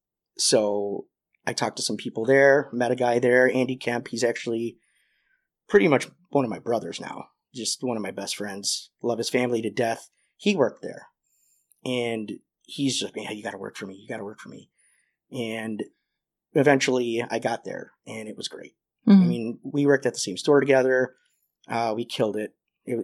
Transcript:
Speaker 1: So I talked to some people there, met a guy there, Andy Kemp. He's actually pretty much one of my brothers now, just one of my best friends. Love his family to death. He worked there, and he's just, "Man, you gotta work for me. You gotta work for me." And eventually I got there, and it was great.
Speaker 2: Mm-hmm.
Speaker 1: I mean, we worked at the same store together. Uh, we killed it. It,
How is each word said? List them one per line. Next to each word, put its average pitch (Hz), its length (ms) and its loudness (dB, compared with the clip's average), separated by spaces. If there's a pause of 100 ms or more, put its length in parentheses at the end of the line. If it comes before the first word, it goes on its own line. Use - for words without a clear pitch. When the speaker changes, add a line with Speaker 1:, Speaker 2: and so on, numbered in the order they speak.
(380)
Speaker 1:
So 104 680 0 (380)
I 113 60 -2
talked 110 240 -4
to 117 60 -8
some 107 160 -4
people 110 260 -8
there, 139 480 6
met 120 200 0
a 123 40 -2
guy 120 220 2
there, 127 320 4
Andy 127 260 -2
Kemp. 120 320 -6
He's 117 160 -4
actually 117 540 -4 (880)
pretty 202 200 6
much 131 200 4 (220)
one 139 140 2
of 113 60 -4
my 90 80 -8
brothers 107 420 -4
now, - 240 -12 (300)
just 117 280 -8
one 123 140 -2
of 107 60 -4
my 95 80 -6
best 95 260 -8
friends. 101 540 -8 (120)
Love 117 160 -2
his 113 120 -4
family 123 320 0
to 113 80 -4
death. 113 400 -4 (260)
He 208 180 0
worked 131 280 0
there, - 260 -14 (760)
and 117 480 -4 (300)
he's - 380 -4
just, - 160 -6
"Man, 107 200 -8
you 104 60 -14
gotta 101 160 -8
work 101 180 -12
for 104 100 -12
me. 95 100 -12
You 101 120 -20
gotta 110 160 -10
work 107 160 -14
for - 100 -20
me." - 200 -20 (640)
And 113 500 -8 (720)
eventually 127 760 2
I 117 100 -4
got 117 260 -4
there, 90 280 -12 (140)
and 110 220 -12
it 107 80 -14
was - 120 -10
great. - 260 -18 (340)
Speaker 2:
Mm-hmm. 196 140 10
Speaker 1:
I 175 40 6
mean, 120 380 -2
we 143 220 0
worked 139 200 4
at 120 80 0
the - 60 -12
same 92 160 -6
store 143 240 4
together. 131 540 4 (540)
Uh, 117 280 -2
we 117 80 -4
killed 107 320 -2
it. 107 180 -8 (300)
It, 117 200 -4